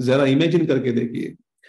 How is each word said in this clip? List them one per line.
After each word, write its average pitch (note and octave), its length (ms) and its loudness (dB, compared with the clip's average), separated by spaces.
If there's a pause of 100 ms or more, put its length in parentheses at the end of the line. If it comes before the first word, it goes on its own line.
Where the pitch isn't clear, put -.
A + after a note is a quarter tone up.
जरा C3 240 2
इमेजिन D#3+ 420 2
करके C3 260 0
देखिए, - 420 -6 (340)